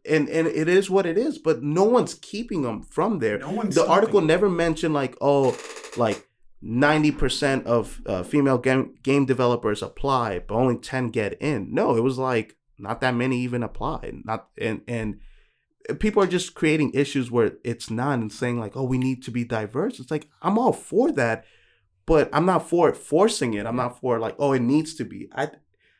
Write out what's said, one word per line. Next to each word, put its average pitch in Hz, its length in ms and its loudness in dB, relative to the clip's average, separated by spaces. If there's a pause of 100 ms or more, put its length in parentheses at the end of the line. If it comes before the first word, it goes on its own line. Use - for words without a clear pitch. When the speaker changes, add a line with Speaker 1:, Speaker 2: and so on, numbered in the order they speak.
Speaker 1:
And, 151 220 2
and 160 180 0
it 160 220 0
is 190 180 2
what 185 200 2
it 165 100 -2
is, 269 220 0
but 156 240 0
no 156 200 2
one's 233 300 4
keeping 208 480 -8
them 113 220 -4
from 196 340 -2
there. 107 220 -2
Speaker 2:
No 151 100 -10
one's 202 240 -4
Speaker 1:
The 165 80 4
Speaker 2:
stopping - 100 2
Speaker 1:
article 202 280 4
Speaker 2:
them. 160 80 4
Speaker 1:
never 185 220 4
mentioned, 165 440 0
like, 135 260 -2
"Oh, 135 380 4 (400)
like, 110 300 0 (340)
ninety 147 500 4
percent 135 540 0
of, 117 400 0
uh, 92 160 -2
female 135 380 2
game, 131 420 0
game 139 240 2
developers 120 560 0
apply, 117 640 -4
but 101 60 -6
only 120 240 2
ten 127 320 -4
get 107 320 -4
in." 127 320 -2
No, 165 220 2
it 113 80 2
was, 131 160 0
like, 127 360 -2 (220)
not 104 240 -8
that 127 140 0
many 123 240 0
even 123 240 -4
apply. 117 480 -6 (120)
Not, 113 240 -6 (120)
and, 110 280 -4
and 110 320 -6 (800)
people 208 220 2
are 190 60 4
just 180 260 -4
creating 151 400 2
issues 135 380 0
where 117 220 2 (100)
it's 120 260 -6
not 123 300 -2
and 107 120 -4
saying, 120 280 -4
like, 110 180 -8
"Oh, 135 60 -4
we 127 160 0
need 131 240 -2
to 120 80 -10
be 120 120 -4
diverse." 120 560 -4
It's 131 120 -16
like, 151 180 -6 (140)
I'm 190 160 2
all - 120 4
for 240 420 0
that, 113 320 0 (600)
but 151 260 4
I'm 151 140 2
not 180 240 2
for 170 200 4
it - 60 0
forcing 151 600 0
it. 101 100 -6
I'm 113 100 -4
not 123 240 -4
for, 120 200 0
like, 113 180 -4
"Oh, 139 160 2
it 127 80 2
needs 151 360 2
to 123 60 -8
be." - 320 -12
I 147 140 -2 (500)